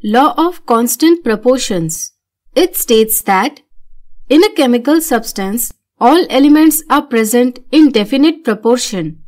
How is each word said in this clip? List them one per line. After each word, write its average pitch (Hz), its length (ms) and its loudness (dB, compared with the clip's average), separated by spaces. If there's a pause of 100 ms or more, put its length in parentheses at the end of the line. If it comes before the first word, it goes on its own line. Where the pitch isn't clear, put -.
Law 247 360 0
of 339 280 -4
constant 277 600 0
proportions. 214 880 -4 (420)
It 339 220 0
states 220 460 0
that 202 380 -2 (680)
in 302 140 4
a 427 100 0
chemical 262 480 0
substance, 220 720 -6 (260)
all 302 300 2
elements 302 600 4
are 285 120 2
present 240 580 -2 (100)
in 294 220 4
definite 269 540 0
proportion. 214 840 -4